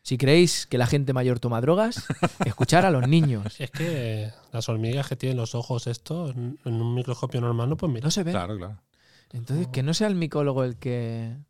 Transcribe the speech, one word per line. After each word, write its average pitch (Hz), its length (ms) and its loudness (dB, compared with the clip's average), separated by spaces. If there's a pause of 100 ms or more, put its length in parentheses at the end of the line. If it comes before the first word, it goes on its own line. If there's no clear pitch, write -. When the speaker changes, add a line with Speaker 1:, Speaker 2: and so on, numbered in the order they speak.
Speaker 1:
Si - 160 -4
creéis 156 500 6
que 127 100 0
la 120 80 4
gente 139 280 2
mayor 127 260 2
toma 120 220 0
drogas, 190 440 2 (200)
<laughs> - 200 -2
escuchar 156 400 4
a 190 60 6
los 127 160 2
niños. 135 520 2
Speaker 2:
Es 135 120 -8
que 117 600 -4 (200)
las 113 180 -4
hormigas 117 380 0
que 135 80 -4
tienen 131 220 -2
los 117 180 -4
ojos 120 320 -4
estos, 156 480 -6
en, 123 280 -6
en 123 180 -4
un 117 120 0
microscopio 123 480 -2
normal 120 280 0
no 160 80 -2
pueden 160 160 -2
mirar. 117 120 -6
Speaker 1:
No 156 60 2
se 196 120 0
ven. 165 100 -2
Speaker 3:
Claro, 107 240 -4
claro. 95 240 -12 (500)
Speaker 1:
Entonces, 135 360 -4
que 127 160 -4
no 151 100 0
sea 214 140 0
el 202 80 0
micólogo 143 480 0
el 123 140 -4
que 117 580 -4 (140)